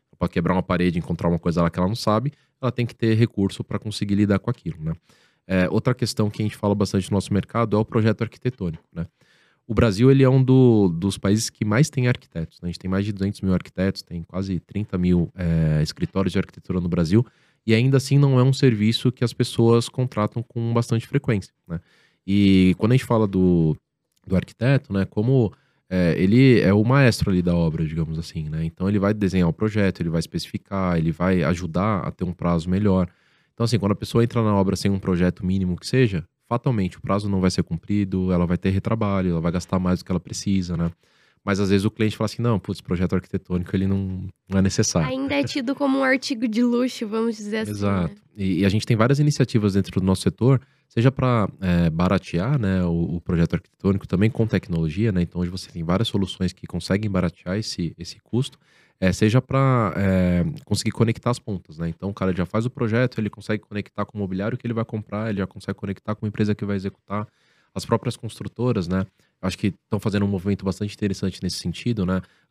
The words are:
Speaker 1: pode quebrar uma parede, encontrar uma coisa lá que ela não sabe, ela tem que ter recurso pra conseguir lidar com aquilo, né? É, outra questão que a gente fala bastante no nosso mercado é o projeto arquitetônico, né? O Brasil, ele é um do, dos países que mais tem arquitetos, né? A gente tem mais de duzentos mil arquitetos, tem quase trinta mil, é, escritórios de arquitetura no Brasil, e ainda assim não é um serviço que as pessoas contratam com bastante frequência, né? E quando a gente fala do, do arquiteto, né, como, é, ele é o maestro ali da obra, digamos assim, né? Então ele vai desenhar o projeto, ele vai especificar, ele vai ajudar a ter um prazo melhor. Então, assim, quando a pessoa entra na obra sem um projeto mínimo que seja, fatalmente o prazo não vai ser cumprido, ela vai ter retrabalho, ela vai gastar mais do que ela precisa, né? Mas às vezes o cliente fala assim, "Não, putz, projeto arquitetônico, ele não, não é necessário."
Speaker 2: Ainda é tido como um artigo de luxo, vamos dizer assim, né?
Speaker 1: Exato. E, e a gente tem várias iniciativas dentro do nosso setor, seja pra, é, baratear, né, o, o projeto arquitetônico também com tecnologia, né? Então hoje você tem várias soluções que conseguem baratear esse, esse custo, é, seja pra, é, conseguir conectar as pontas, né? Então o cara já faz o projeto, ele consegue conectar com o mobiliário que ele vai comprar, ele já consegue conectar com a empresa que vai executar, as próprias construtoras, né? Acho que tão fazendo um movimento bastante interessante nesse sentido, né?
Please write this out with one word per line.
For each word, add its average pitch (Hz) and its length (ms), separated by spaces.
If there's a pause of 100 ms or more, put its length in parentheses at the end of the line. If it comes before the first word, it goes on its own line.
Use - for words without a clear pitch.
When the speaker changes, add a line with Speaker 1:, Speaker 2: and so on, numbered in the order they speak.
(180)
Speaker 1:
pode 90 140
quebrar 87 220
uma 90 100
parede, 90 340
encontrar 85 300
uma 85 100
coisa 85 240
lá 85 80
que - 80
ela 90 120
não 113 60
sabe, 113 360 (300)
ela 123 100
tem 120 140
que - 100
ter 110 200
recurso 107 460
pra - 160
conseguir 101 380
lidar 101 240
com - 100
aquilo, 80 300
né? 78 140 (560)
É, 92 200
outra 120 260
questão 107 340
que 110 120
a 107 40
gente - 120
fala 104 180
bastante 98 340
no 101 60
nosso 98 180
mercado 104 440
é - 20
o 113 60
projeto 110 360
arquitetônico, 90 640 (100)
né? 85 140 (580)
O 117 80
Brasil, 113 380
ele 135 100
é 127 80
um 131 140
do, 123 460
dos 85 280
países 104 320
que - 140
mais 107 260
tem 127 200
arquitetos, - 500
né? 87 80
A - 20
gente 85 100
tem 92 120
mais 98 140
de 107 80
duzentos 98 260
mil 92 140
arquitetos, 92 480
tem 85 220
quase 95 360
trinta - 380
mil, 90 380
é, 80 460
escritórios 95 520
de 98 60
arquitetura 90 420
no 87 80
Brasil, 87 360 (400)
e 110 80
ainda 131 220
assim 135 220
não 139 200
é 123 60
um 135 80
serviço 113 580
que - 140
as 117 80
pessoas 117 560
contratam 117 560
com 117 300
bastante 117 340
frequência, 120 460 (120)
né? 85 140 (460)
E 95 520
quando 110 140
a 131 40
gente 131 100
fala 110 200
do, 90 480 (540)
do 92 80
arquiteto, 123 560
né, 98 140
como, 117 480 (360)
é, 90 320
ele 117 380
é 95 140
o 107 100
maestro 127 480
ali 90 100
da 87 140
obra, 80 300
digamos 80 340
assim, 80 300
né? 80 160
Então 95 240
ele 104 100
vai 98 140
desenhar 95 340
o 80 60
projeto, 104 480
ele 85 80
vai 82 100
especificar, 90 760
ele 80 160
vai 92 300
ajudar 87 580
a 82 100
ter - 140
um 87 80
prazo 85 360
melhor. 92 400 (440)
Então, 117 120
assim, 110 140
quando 101 140
a - 20
pessoa 117 280
entra 120 200
na 107 100
obra 98 220
sem 98 160
um 95 80
projeto 90 440
mínimo 90 320
que - 120
seja, 110 360 (240)
fatalmente 117 520
o - 20
prazo 104 260
não 95 140
vai 90 80
ser 87 140
cumprido, 92 680
ela 87 140
vai 87 100
ter 95 140
retrabalho, 98 600
ela 82 100
vai 85 100
gastar 90 280
mais 90 180
do - 80
que - 60
ela 87 80
precisa, 90 580
né? 85 140 (520)
Mas 98 160
às 98 120
vezes 98 120
o 107 60
cliente 107 260
fala 110 120
assim, - 160
"Não, 117 160
putz, - 220
projeto 90 340
arquitetônico, 90 600
ele 95 120
não, 95 400 (200)
não 95 120
é - 20
necessário." 98 460
Speaker 2:
Ainda 269 260
é 285 100
tido 277 300
como 277 240
um 269 60
artigo 262 440
de 220 140
luxo, 240 460
vamos 226 280
dizer 214 240
assim, 214 120
né? 104 60
Speaker 1:
Exato. 101 440 (140)
E, 95 240
e 101 60
a 95 40
gente 104 160
tem 123 100
várias 123 220
iniciativas 123 560
dentro 98 260
do 92 60
nosso 95 160
setor, 120 400 (260)
seja 120 240
pra, 123 380 (100)
é, 87 300
baratear, 92 680
né, 95 240
o, 85 320
o 85 60
projeto 85 340
arquitetônico - 520
também 101 220
com 113 160
tecnologia, 92 640
né? 90 120
Então 87 180
hoje 90 80
você 92 220
tem 85 120
várias 95 260
soluções 92 440
que - 140
conseguem 98 420
baratear 90 480
esse, 87 400
esse - 220
custo, - 400 (400)
é, 92 140
seja 110 260
pra, 131 560
é, 92 480 (220)
conseguir 107 260
conectar 113 380
as 120 80
pontas, 87 400
né? 82 100
Então 90 220
o 101 40
cara 92 220
já 90 100
faz 110 200
o 127 40
projeto, 120 500
ele 104 100
consegue 107 340
conectar 101 420
com - 120
o 104 40
mobiliário 98 360
que - 80
ele 117 80
vai 113 100
comprar, 107 460
ele 101 80
já 95 80
consegue - 320
conectar 98 380
com - 100
a 104 40
empresa 104 260
que 101 100
vai 101 100
executar, 98 520 (480)
as 95 100
próprias 117 320
construtoras, 110 680
né? 92 180 (340)
Acho 92 160
que 101 160 (160)
tão 104 120
fazendo 101 260
um - 20
movimento 98 380
bastante 101 300
interessante 98 480
nesse 90 160
sentido, 92 480
né? 92 140 (300)